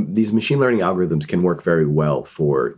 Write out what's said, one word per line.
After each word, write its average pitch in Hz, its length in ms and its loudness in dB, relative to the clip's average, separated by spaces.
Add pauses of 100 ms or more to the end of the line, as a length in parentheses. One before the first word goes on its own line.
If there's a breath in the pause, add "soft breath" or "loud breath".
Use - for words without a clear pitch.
these 107 240 0
machine 113 260 0
learning 123 200 2
algorithms 90 480 0
can 90 160 0
work 87 180 0
very 82 240 2
well 73 400 0
for 67 520 -2